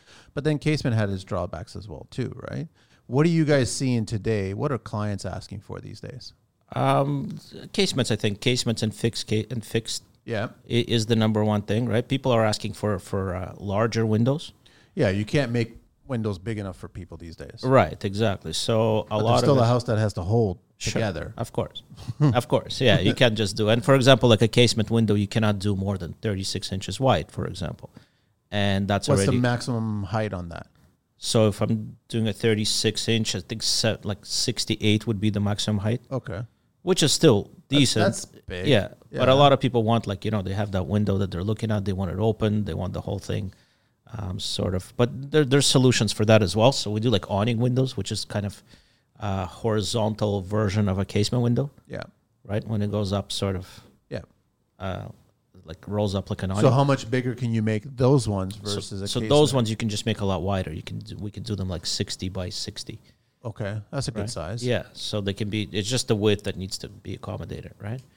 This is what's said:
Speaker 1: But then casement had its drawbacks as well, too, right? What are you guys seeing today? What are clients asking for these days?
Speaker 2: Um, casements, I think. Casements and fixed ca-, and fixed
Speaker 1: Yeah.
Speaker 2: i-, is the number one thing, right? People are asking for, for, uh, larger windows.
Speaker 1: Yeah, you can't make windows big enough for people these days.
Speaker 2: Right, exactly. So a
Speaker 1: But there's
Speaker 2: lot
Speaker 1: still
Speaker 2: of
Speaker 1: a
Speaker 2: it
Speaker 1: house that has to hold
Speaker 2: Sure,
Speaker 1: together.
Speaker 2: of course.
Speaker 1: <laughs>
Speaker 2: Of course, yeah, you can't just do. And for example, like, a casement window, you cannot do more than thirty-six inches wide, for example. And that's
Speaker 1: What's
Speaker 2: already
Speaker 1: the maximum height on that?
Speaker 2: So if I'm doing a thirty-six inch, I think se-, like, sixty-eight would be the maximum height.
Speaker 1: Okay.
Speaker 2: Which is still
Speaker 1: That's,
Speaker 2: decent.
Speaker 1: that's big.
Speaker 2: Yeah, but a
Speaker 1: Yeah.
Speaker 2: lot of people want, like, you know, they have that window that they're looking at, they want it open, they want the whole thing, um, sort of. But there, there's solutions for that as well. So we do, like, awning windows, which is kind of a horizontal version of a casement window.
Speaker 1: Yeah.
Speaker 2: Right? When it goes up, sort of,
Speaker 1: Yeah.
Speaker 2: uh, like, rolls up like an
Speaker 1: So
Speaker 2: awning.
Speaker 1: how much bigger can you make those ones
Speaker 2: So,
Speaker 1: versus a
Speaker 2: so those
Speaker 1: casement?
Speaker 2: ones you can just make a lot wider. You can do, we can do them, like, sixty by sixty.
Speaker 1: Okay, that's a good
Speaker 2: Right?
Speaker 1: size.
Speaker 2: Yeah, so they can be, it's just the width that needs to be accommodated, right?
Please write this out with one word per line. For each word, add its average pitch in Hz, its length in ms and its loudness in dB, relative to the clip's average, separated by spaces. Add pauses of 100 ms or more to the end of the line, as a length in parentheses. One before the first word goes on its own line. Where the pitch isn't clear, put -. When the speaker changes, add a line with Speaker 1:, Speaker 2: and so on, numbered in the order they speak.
(340)
Speaker 1:
But 139 100 -4
then 151 140 2
casement 147 360 0
had 110 140 2
its 95 160 -6
drawbacks 87 520 -6
as 98 120 -14
well, - 220 -14
too, 113 280 -8 (120)
right? 143 180 -8 (380)
What 135 180 2
are 175 60 4
you 160 160 4
guys 139 260 4
seeing 123 320 0
today? 101 480 -2
What 117 180 -4
are 131 60 -2
clients 104 480 -6
asking 98 360 -10
for - 200 -14
these 98 200 -16
days? - 340 -14 (420)
Speaker 2:
Um, 139 640 0 (340)
casements, 175 380 0
I 113 60 2
think. 101 260 -2
Casements 120 400 0
and 110 120 -2
fixed - 340 -2
ca-, 107 220 0
and 117 140 -6
fixed - 400 -6 (200)
Speaker 1:
Yeah. 110 240 -4 (220)
Speaker 2:
i-, 120 180 2
is 110 180 0
the 113 100 2
number 107 280 2
one 107 180 2
thing, 110 240 -2
right? 110 200 0
People 135 260 -2
are 113 140 4
asking 107 280 -4
for, 107 260 -2
for, 95 340 -4
uh, 92 240 -8
larger 110 480 0
windows. 117 460 0 (420)
Speaker 1:
Yeah, 135 160 2
you 101 140 0
can't 131 280 -2
make 117 260 -2 (280)
windows 110 320 -4
big 104 200 -8
enough 95 180 -8
for 87 120 -14
people 87 280 -14
these 82 200 -16
days. - 280 -16
Speaker 2:
Right, 123 400 4
exactly. 98 480 -2
So - 240 -2
a 110 260 2
Speaker 1:
But - 140 -16
there's 107 80 2
Speaker 2:
lot 120 140 4
Speaker 1:
still 123 140 4
Speaker 2:
of 135 60 6
Speaker 1:
a 123 40 4
Speaker 2:
it 113 40 4
Speaker 1:
house 120 180 2
that 110 140 0
has 107 160 2
to - 80 -4
hold 98 360 0 (200)
Speaker 2:
Sure, - 140 -4
Speaker 1:
together. 101 440 -4
Speaker 2:
of 117 160 -8
course. - 300 -8 (380)
Speaker 1:
<laughs> - 0 - (200)
Speaker 2:
Of - 80 -2
course, - 320 -2
yeah, 110 200 6
you 92 140 2
can't 120 220 4
just 104 200 -2
do. 104 120 2
And 117 160 4
for 139 100 6
example, 127 340 8
like, 113 140 8
a 117 60 6
casement 113 420 4
window, 113 240 4
you 101 120 2
cannot 107 320 0
do 101 180 0
more 98 220 -2
than 87 160 -10
thirty-six 98 580 -6
inches 98 280 -6
wide, 120 320 2
for 80 140 -6
example. 90 420 -10 (640)
And 101 380 0
that's 101 200 0
Speaker 1:
What's 117 140 4
Speaker 2:
already 127 160 2
Speaker 1:
the 120 40 2
maximum 117 640 -2
height 104 300 -2
on 87 160 -8
that? 82 160 -14 (520)
Speaker 2:
So 110 300 4
if 98 140 -2
I'm 110 340 -2 (120)
doing 113 200 -2
a 104 40 -2
thirty-six 107 760 0
inch, 110 260 0
I 101 60 -6
think 107 220 -10
se-, - 420 0
like, 104 200 -6
sixty-eight - 840 0
would 107 140 -2
be 107 100 2
the 101 100 -2
maximum 104 380 0
height. 107 320 -2
Speaker 1:
Okay. 110 320 -6 (400)
Speaker 2:
Which 180 200 0
is 143 100 4
still 110 320 6
Speaker 1:
That's, - 360 -2
Speaker 2:
decent. 113 240 4
Speaker 1:
that's - 200 0
big. - 420 -10
Speaker 2:
Yeah, 107 220 4 (240)
but 127 160 2
a 131 40 8
Speaker 1:
Yeah. - 20 -
Speaker 2:
lot 139 180 8
of 131 80 4
people 123 240 2
want, 113 240 2
like, 98 160 -6
you 110 80 -2
know, 107 100 0
they 95 100 -6
have 98 200 -4
that 92 160 -2
window 101 300 2
that 95 120 -2
they're 90 140 -4
looking 107 260 -2
at, 107 140 -2
they 101 80 -2
want 92 180 -2
it 85 80 -4
open, 107 460 2
they 85 100 -4
want 95 180 -4
the - 100 -6
whole 101 180 -6
thing, 98 320 -6 (680)
um, 98 200 -8
sort - 360 -4
of. 95 220 -8
But 135 340 -2
there, 151 140 4
there's 135 220 4
solutions 127 460 4
for - 140 -2
that 107 160 8
as 85 140 0
well. 113 160 6
So - 180 -4
we 107 100 -2
do, 120 100 0
like, 101 200 0
awning 110 280 2
windows, 127 380 0
which - 160 -4
is 107 120 -4
kind 101 220 -4
of - 160 -10 (560)
a 95 280 -4
horizontal 107 960 0
version 104 460 0
of 92 100 0
a 98 60 0
casement 117 380 0
window. 123 280 0 (160)
Speaker 1:
Yeah. - 160 -12 (420)
Speaker 2:
Right? 104 220 -6
When 110 160 -2
it 101 80 -2
goes 104 220 -2
up, 98 200 -2
sort 98 240 -2
of, 87 120 -10 (420)
Speaker 1:
Yeah. - 120 -10 (560)
Speaker 2:
uh, 95 280 -8 (580)
like, - 220 -16
rolls 104 300 0
up 92 120 -4
like - 140 -6
an 95 80 -2
Speaker 1:
So 95 60 -2
Speaker 2:
awning. 120 160 6
Speaker 1:
how 135 120 4
much 131 260 0
bigger 127 260 0
can 120 180 -2
you 110 80 2
make 107 220 0 (120)
those 127 320 4
ones 98 280 -2
Speaker 2:
So, 101 180 -6
Speaker 1:
versus 98 280 -8
a 101 60 -6
Speaker 2:
so 123 120 -2
those 110 80 -2
Speaker 1:
casement? 143 260 6
Speaker 2:
ones 117 160 2
you 110 60 -2
can 113 120 -4
just 104 180 -4
make 107 140 0
a 104 40 -2
lot 95 180 0
wider. 95 300 -2
You 98 100 -10
can 107 160 -10
do, 104 180 -14
we 101 140 -10
can 104 140 -12
do 110 100 -6
them, 95 140 -4
like, 85 180 -6
sixty - 420 -4
by 92 220 -6
sixty. - 500 -10 (440)
Speaker 1:
Okay, 107 360 -6 (100)
that's - 180 -4
a - 20 -4
good 107 120 -6
Speaker 2:
Right? 104 80 -6
Speaker 1:
size. 101 340 -8
Speaker 2:
Yeah, 123 280 -2
so - 280 -6
they 98 140 -2
can 104 160 -6
be, 107 220 -2
it's 101 160 -4
just 123 200 -2
the 117 80 2
width 101 280 2
that 98 120 -6
needs 95 220 -8
to - 100 -12
be 101 260 -14
accommodated, - 640 -10
right? 110 200 -10 (160)